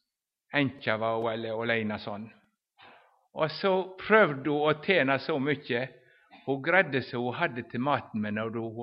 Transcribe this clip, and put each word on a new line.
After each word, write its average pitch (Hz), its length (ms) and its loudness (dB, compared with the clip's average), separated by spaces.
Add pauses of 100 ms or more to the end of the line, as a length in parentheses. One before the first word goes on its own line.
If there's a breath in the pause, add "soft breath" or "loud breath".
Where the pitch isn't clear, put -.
(540)
enka 131 440 0
var 113 200 0
hun, 113 140 0
eller 113 300 -4
alene 113 400 0
sånn. 107 260 -10 (1080 soft breath)
Og 151 200 0
så 196 180 0 (260)
prøvde 151 520 4
hun 147 160 2
å 151 160 4
tjene 139 400 4
så 160 200 -2
mye. 135 380 -2 (680 soft breath)
Hun 139 160 -2
greide 160 400 2
så - 200 -6
hun 123 160 -4
hadde 127 320 -2
til 120 120 -4
maten, 127 400 -2
men 107 160 -4
hun 113 440 -6